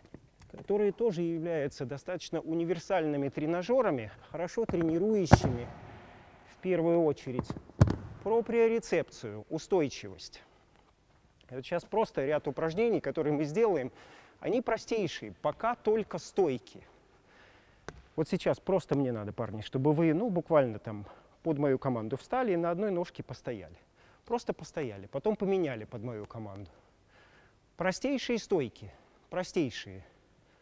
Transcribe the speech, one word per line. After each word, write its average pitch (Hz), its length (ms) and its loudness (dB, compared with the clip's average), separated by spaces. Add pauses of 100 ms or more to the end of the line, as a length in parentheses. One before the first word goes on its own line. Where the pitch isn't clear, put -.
(520)
которые 208 400 0
тоже 190 300 0
являются 165 640 -2
достаточно 156 540 -6
универсальными 165 920 0
тренажерами, 170 840 0 (200)
хорошо 180 340 -4
тренирующими 165 1040 2 (800)
в - 100 -20
первую 170 460 4
очередь 135 440 0 (760)
проприорецепцию, 220 1300 2
устойчивость. 143 920 -2 (1080)
И 123 60 -14
вот 131 100 -8
щас 175 180 -2
просто - 420 0
ряд 147 220 0
упражнений, 165 540 2
которые 147 320 0
мы 147 100 2
сделаем, 156 480 2 (480)
они 214 220 0
простейшие, 208 800 -2
пока 226 340 0
только 214 420 0
стойки. - 680 -2 (1300)
Вот 156 100 0
сейчас 170 320 0
просто 185 360 0
мне 135 160 2
надо, 104 200 -4
парни, 107 300 -6
чтобы 135 320 2
вы, 160 200 4
ну, 208 160 0
буквально 147 500 2
там 104 260 -8 (380)
под 160 140 0
мою 139 220 2
команду 120 380 -2
встали 247 360 -2
и 170 40 2
на 170 120 0
одной 190 220 -2
ножке 175 320 -4
постояли. 95 540 -12 (480)
Просто 233 280 -4
постояли, 107 540 -8
потом 208 280 -2
поменяли 170 500 0
под 113 180 -10
мою 110 220 -6
команду. 101 440 -12 (1080)
Простейшие 233 600 0
стойки, 139 540 -2 (380)
простейшие. 131 720 -4 (580)